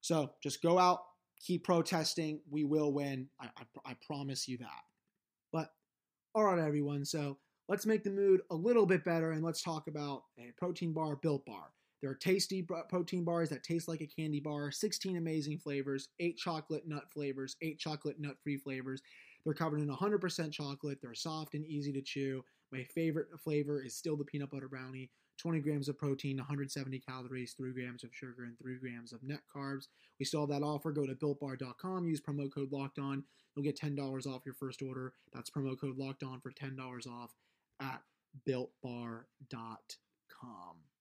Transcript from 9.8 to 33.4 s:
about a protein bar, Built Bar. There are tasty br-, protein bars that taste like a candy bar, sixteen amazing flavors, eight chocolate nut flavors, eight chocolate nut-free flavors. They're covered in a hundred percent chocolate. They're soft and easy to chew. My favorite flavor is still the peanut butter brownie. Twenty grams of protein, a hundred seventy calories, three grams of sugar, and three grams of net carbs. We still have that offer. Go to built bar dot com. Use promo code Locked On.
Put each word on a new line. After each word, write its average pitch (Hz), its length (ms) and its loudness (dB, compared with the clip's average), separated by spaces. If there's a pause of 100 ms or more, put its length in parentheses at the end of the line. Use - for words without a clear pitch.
about 147 380 -4 (140)
a 120 180 -14
protein 175 360 0
bar, 156 240 2
Built 143 280 2
Bar. 90 280 -12 (280)
There 135 100 -2
are 131 40 -2
tasty 190 480 4
br-, 170 260 -4
protein 180 340 0
bars 170 280 4
that 135 120 -4
taste 170 240 0
like 160 140 -4
a 156 60 -6
candy 151 340 -2
bar, 147 300 -2
sixteen 180 480 -2
amazing 156 400 0
flavors, 139 500 -2 (120)
eight 170 180 0
chocolate 156 480 -2
nut 147 260 -6
flavors, 139 500 -4
eight 160 160 -4
chocolate 151 400 -4
nut-free 143 400 -4
flavors. 135 440 -4 (420)
They're 156 100 2
covered 151 260 0
in 147 100 2
a 135 40 0
hundred 196 260 4
percent 170 320 -2
chocolate. 143 500 -4
They're 120 120 -10
soft 156 400 -6
and 151 120 -2
easy 147 260 -2
to 135 80 -2
chew. 135 440 -2 (260)
My 127 140 -6
favorite 160 420 0 (160)
flavor 147 400 2
is 131 120 -8
still 151 220 -2
the 147 80 0
peanut 143 260 -4
butter 131 180 -8
brownie. 131 420 -10 (260)
Twenty 165 220 2
grams 143 300 2
of 143 100 -2
protein, 139 400 0
a 131 60 -4
hundred 139 260 -2
seventy 135 300 -4
calories, 127 520 -8
three 127 200 -6
grams 123 320 -6
of 120 100 -16
sugar, 123 300 -12
and 117 140 -12
three 127 200 -8
grams 120 340 -8
of 120 100 -14
net 139 200 -6 (120)
carbs. 139 340 -6 (300)
We 139 60 0
still 151 160 2
have 147 100 2
that 143 140 2
offer. 147 280 0
Go 143 140 2
to 135 80 -2
built 143 260 0
bar 135 160 -4
dot 123 220 -8
com. 185 280 0
Use 160 140 2
promo 143 340 -2
code 139 180 -2
Locked 139 280 -4
On. 139 240 0 (300)